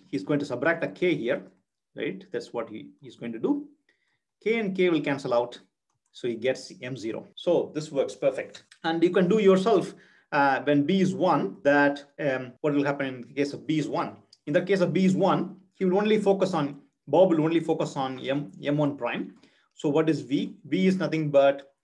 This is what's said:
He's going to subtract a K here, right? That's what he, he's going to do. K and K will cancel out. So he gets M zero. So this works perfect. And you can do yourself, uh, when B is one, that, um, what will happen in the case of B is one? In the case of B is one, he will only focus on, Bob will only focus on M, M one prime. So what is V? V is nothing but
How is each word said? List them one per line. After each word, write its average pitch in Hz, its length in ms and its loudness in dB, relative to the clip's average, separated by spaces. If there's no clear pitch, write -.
He's - 160 -6
going 147 160 0
to 143 60 -4
subtract 160 400 -2
a - 40 -4
K 180 260 0
here, 135 280 -4
right? 113 340 -8
That's - 220 -10
what 113 160 -8
he, 110 220 -16
he's 131 160 -20
going 117 160 -10
to 113 60 -10
do. 285 280 -2
K 226 160 0
and 190 180 -4
K 185 140 4
will 156 100 2
cancel 135 340 -2
out. 120 240 0
So - 160 -6
he 117 60 -2
gets 127 460 -4
M 127 160 -10
zero. 107 380 -8
So 156 400 0
this 151 160 -8
works 139 240 -2
perfect. - 500 -4
And 165 180 0
you 180 80 4
can 180 180 4
do 220 100 4
yourself, 190 560 4
uh, 139 300 2
when 147 240 2
B 190 160 2
is 160 140 2
one, 143 500 0
that, 143 400 4
um, 131 400 -4
what 151 140 0
will 143 100 2
happen 143 220 -2
in 127 160 -10
the - 120 -20
case 139 180 -2
of - 140 -12
B 156 120 0
is 139 100 -2
one? 123 280 -6
In 147 60 -6
the 180 100 2
case 190 180 0
of 156 120 2
B 185 140 2
is 180 100 4
one, 165 400 0
he 190 120 -2
will 180 100 2
only 214 220 2
focus 190 360 2
on, 143 260 -2
Bob 180 240 6
will 156 120 2
only 165 180 2
focus 160 360 -2
on 131 240 -6
M, 139 320 -4
M 143 140 -2
one 147 200 0
prime. 120 380 -6
So - 140 -4
what 156 220 2
is 139 100 0
V? 135 340 -4
V 185 200 0
is 190 120 4
nothing 156 320 -2
but 139 420 4